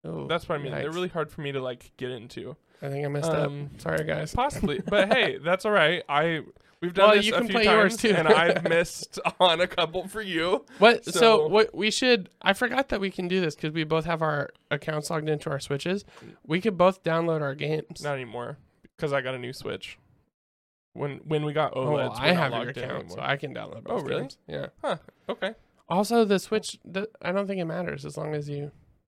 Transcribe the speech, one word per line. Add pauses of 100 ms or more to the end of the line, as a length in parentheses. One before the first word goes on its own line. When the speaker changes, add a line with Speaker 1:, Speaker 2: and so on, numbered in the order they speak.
Speaker 1:
Oh,
Speaker 2:
That's
what
I
mean.
They're
Speaker 1:
yikes.
Speaker 2:
really
hard
for
me
to,
like,
get
into. (260)
Speaker 1:
I
think
I
messed
Speaker 2:
Um,
Speaker 1:
up.
Sorry,
guys.
Speaker 2:
possibly.
But
hey,
Speaker 1:
<laughs>
Speaker 2:
that's
all
right.
I, (400)
we've
done
Speaker 1:
Well,
Speaker 2:
this
Speaker 1:
you
Speaker 2:
a
Speaker 1:
can
Speaker 2:
few
Speaker 1:
play
yours,
Speaker 2:
times,
Speaker 1:
too.
Speaker 2:
and
Speaker 1:
<laughs>
Speaker 2:
I've
missed (200)
on
a
couple
for
you. (120)
Speaker 1:
What?
So,
Speaker 2:
So
Speaker 1:
what
we
should, (120)
I
forgot
that
we
can
do
this
'cause
we
both
have
our (220)
accounts
logged
into
our
Switches. (400)
We
could
both
download
our
games.
Speaker 2:
Not
anymore, (400)
'cause
I
got
a
new
Switch. (960)
When,
when
we
got
Speaker 1:
Oh,
Speaker 2:
oleds,
Speaker 1:
well,
Speaker 2:
we're
Speaker 1:
I
Speaker 2:
not
Speaker 1:
have
your
Speaker 2:
logged
in
Speaker 1:
account,
so
Speaker 2:
anymore.
Speaker 1:
I
can
download
Speaker 2:
Oh,
Speaker 1:
both
Speaker 2:
really?
Speaker 1:
games. (100)
Yeah. (140)
Speaker 2:
Huh. (300)
Okay. (360)
Speaker 1:
Also,
the
Switch,
the, (120)
I
don't
think
it
matters
as
long
as
you (360)